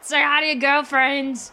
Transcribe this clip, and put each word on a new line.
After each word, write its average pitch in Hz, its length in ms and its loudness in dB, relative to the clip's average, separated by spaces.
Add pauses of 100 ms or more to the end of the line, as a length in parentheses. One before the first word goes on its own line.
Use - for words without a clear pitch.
Say 294 200 -2
hi 294 180 2
to 311 60 -2
your 311 100 0
girlfriends! 277 960 0